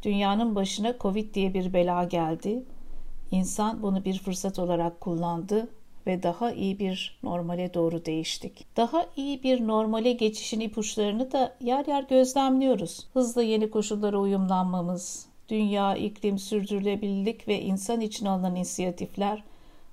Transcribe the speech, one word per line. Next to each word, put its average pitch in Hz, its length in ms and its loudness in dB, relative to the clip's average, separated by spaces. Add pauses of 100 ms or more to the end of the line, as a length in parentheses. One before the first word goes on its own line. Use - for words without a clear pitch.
Dünyanın 202 520 2
başına 202 440 0
covid 214 340 0
diye 190 200 2
bir 185 200 0
bela 175 300 4
geldi. 175 600 0 (680)
İnsan 208 520 0
bunu 196 220 0
bir 190 140 -2
fırsat 190 400 -4
olarak 170 420 0
kullandı 170 640 0 (400)
ve 185 160 0
daha 180 280 0
iyi 196 280 -2
bir 190 440 -4
normale 175 500 -4
doğru 165 320 0
değiştik. - 600 -6 (120)
Daha 262 280 2 (100)
iyi 277 280 -4
bir 254 240 4
normale 220 440 2
geçişin 220 480 0
ipuçlarını 220 720 -2
da 269 300 0
yer 262 240 0
yer 285 180 0
gözlemliyoruz. 262 1120 4
Hızla 240 300 2
yeni 220 260 2
koşullara 208 500 0
uyumlanmamız, 185 1040 0 (240)
dünya, 202 460 2
iklim, 202 420 -2
sürdürülebilirlik 202 1120 -2
ve 202 140 0
insan 196 400 0
için 214 240 -4
alınan 185 300 0
inisiyatifler 185 880 -4 (500)